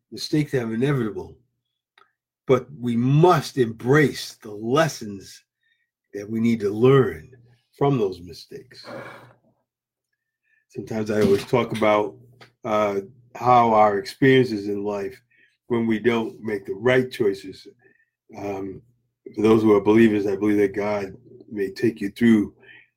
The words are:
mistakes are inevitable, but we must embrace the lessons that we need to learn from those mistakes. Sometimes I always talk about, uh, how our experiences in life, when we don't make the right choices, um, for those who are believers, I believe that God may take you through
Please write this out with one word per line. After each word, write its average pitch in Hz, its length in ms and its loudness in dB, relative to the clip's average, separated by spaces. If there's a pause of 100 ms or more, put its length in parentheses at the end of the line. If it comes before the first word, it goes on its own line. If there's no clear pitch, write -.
(100)
mistakes 143 440 -4
are 117 200 -4
inevitable, 110 640 -4 (1080)
but 123 200 2 (120)
we 120 180 -4
must 143 600 2
embrace 120 760 0
the - 160 -20
lessons 117 960 -6 (680)
that 101 160 -12
we 113 120 -4
need 117 200 0
to 98 100 -2
learn 123 600 2 (480)
from 139 180 0
those 92 240 -2
mistakes. - 640 -20 (1800)
Sometimes 107 420 -8
I 107 120 0
always 101 220 2
talk 117 320 -2
about, 107 400 2 (480)
uh, 107 360 -2 (360)
how 120 360 4
our 107 260 4
experiences 110 680 0
in 101 140 -6
life, 101 380 -8 (480)
when 117 180 -2
we 110 140 -2
don't 113 400 -2
make 104 260 -8
the 98 80 -8
right 127 360 0
choices, 98 580 -6 (680)
um, 98 460 -12 (520)
for 107 80 -4
those 110 200 4
who 110 120 4
are 98 60 4
believers, 104 460 4
I 101 80 -2
believe 104 240 0
that 98 160 0
God 101 420 -6 (320)
may 98 220 -8
take 113 300 -4
you 101 100 -8
through 110 440 2 (420)